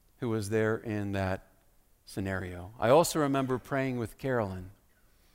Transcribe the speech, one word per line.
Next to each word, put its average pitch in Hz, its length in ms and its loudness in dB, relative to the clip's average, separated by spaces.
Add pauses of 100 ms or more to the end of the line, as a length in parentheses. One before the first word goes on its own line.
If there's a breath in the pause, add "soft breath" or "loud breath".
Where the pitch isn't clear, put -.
(180)
who 127 100 -4
was 110 220 -2
there 110 260 2
in 104 360 -4
that 95 340 -2 (580)
scenario. 95 720 -6
I 110 120 4
also 160 300 6
remember 135 360 0
praying 131 420 -2
with 113 200 -6
Carolyn 98 540 -2 (640 soft breath)